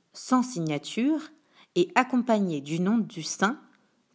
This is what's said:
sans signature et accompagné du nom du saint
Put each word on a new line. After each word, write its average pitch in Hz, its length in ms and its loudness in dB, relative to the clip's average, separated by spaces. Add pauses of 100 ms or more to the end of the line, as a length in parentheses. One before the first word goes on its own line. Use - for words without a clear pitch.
(140)
sans 254 300 2
signature 220 880 -2 (420)
et 175 220 2
accompagné 220 680 2
du 151 180 -2
nom 208 200 2
du 165 240 -4
saint 220 340 -2 (580)